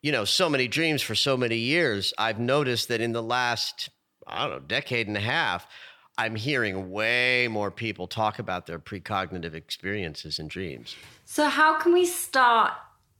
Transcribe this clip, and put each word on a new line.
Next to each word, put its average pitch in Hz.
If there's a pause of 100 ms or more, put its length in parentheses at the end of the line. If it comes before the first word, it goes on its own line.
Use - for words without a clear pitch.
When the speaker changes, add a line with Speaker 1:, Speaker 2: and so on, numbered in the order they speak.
Speaker 1:
you 147
know, 113
so 180
many 131
dreams 147
for 110
so 135
many 120
years, 117
I've 110
noticed 127
that 117
in 117
the 117
last, 120 (380)
I -
don't 135
know, 69
decade 113
and 104
a 101
half, 117 (500)
I'm 113
hearing 107
way 123
more 104
people 98
talk 107
about 92
their 82
precognitive 90
experiences 82
and 78
dreams. 73 (300)
Speaker 2:
So 302
how 311
can 349
we 359
start 240 (480)